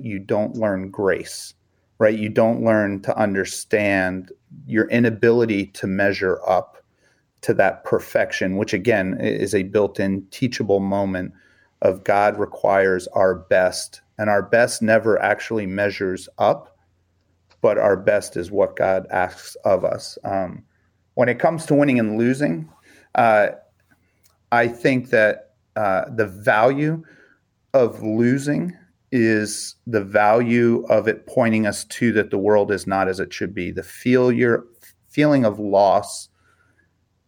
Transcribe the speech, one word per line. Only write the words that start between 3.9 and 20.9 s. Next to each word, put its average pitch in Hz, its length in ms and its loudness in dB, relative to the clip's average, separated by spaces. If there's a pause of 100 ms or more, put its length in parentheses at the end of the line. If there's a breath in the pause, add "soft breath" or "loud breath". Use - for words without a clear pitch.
your 113 220 0
inability 117 760 2
to - 200 -10
measure 95 600 0
up - 300 -2 (640)
to - 140 0
that 95 280 0
perfection, 98 760 -2
which 107 160 -2
again 95 460 0
is 107 360 -2
a 98 80 0
built-in 98 680 -2
teachable 104 520 -2
moment 98 500 -4 (500 soft breath)
of 92 220 0
God 104 340 2
requires 95 720 0
our 95 260 2
best, 92 680 -2 (180)
and 107 100 0
our 101 140 2
best 120 400 0
never 110 360 2
actually 104 460 -2
measures 98 720 -4
up 117 320 0 (920)
but 104 160 2
our 104 200 2
best 101 400 -2
is 90 140 -8
what 98 240 0
God 95 360 0
asks - 440 -4 (100)
of 95 180 2
us. - 400 -6
Um, 95 400 -6 (520)